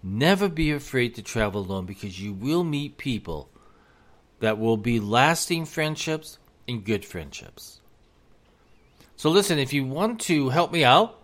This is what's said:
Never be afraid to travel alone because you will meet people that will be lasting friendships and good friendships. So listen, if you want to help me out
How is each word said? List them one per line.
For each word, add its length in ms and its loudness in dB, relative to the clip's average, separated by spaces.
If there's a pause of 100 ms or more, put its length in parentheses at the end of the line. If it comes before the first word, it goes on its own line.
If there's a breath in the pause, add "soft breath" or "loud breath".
Never 460 2
be 240 0
afraid 440 -2
to 60 -14
travel 400 -2
alone 240 -6
because 360 -12
you 120 -8
will 300 -2
meet 340 -6
people 520 -6 (880 soft breath)
that 180 0
will 200 2
be 220 0
lasting 680 2
friendships 720 -4 (300)
and 180 -6
good 180 0
friendships. 800 -14 (1400 soft breath)
So 120 2
listen, 300 4
if 140 -2
you 120 0
want 360 -4
to 280 2
help 220 2
me 120 2
out 400 6